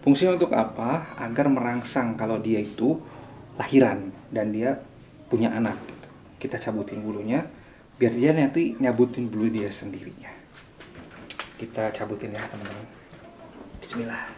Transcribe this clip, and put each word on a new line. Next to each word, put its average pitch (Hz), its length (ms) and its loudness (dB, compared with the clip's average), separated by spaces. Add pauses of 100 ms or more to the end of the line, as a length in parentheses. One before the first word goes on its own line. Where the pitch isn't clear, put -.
Fungsinya 180 320 6
untuk 170 180 2
apa? 127 640 0
Agar 123 300 0
merangsang 120 720 0
kalau 113 240 0
dia 110 160 2
itu 123 400 0 (560)
lahiran 101 560 4 (240)
dan 107 160 0
dia 113 320 -2 (480)
punya 113 240 2
anak, 110 320 0
gitu. - 220 -16 (360)
Kita - 140 -6
cabutin 104 420 -6
bulunya, 107 460 -2 (500)
biar 120 160 6
dia 131 220 6
nanti 147 480 2
nyabutin 120 480 2
bulu 110 180 0
dia 104 220 -2
sendirinya. - 640 -14 (1200)
Kita 110 400 -4
cabutin 104 400 -8
ya, 107 160 -8
teman-teman. 104 360 -12 (1000)
Bismillah. - 400 -6 (140)